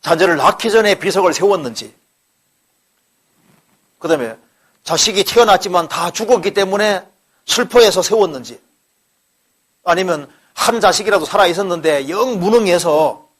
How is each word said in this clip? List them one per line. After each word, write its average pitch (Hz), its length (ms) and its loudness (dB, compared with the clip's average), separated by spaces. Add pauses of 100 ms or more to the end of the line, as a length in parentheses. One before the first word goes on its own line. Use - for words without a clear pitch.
자녀를 170 340 2
낳기 170 340 0
전에 208 300 4
비석을 185 340 0
세웠는지, 151 580 -2 (2000)
그다음에 131 380 -4 (480)
자식이 185 400 0
태어났지만 180 640 2
다 170 240 -6
죽었기 214 420 -2
때문에 202 500 -2 (400)
슬퍼해서 226 580 2
세웠는지, 147 580 -2 (1200)
아니면 170 500 -2 (220)
한 233 260 0
자식이라도 196 440 0
살아 190 240 2
있었는데 160 600 -2
영 220 300 -4
무능해서 170 920 0 (100)